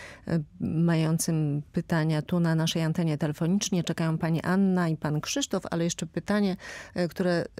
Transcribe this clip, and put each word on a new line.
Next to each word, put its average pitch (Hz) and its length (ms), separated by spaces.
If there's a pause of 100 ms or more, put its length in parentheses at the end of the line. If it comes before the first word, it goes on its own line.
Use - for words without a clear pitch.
(280)
y, 165 140 (180)
mającym 160 1000 (100)
pytania 160 500
tu 175 180
na 165 140
naszej 160 280
antenie 160 360
telefonicznie. 170 680
Czekają 160 340
pani 165 240
Anna 185 460
i 160 80
pan 151 240
Krzysztof, - 500
ale 170 140
jeszcze 170 220
pytanie, 202 500 (400)
y, 180 120
które, 175 360 (160)